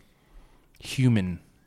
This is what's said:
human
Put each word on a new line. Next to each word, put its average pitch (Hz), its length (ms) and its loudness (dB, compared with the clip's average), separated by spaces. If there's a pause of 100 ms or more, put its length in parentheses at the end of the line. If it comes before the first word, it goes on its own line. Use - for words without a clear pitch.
(800)
human 104 600 0 (280)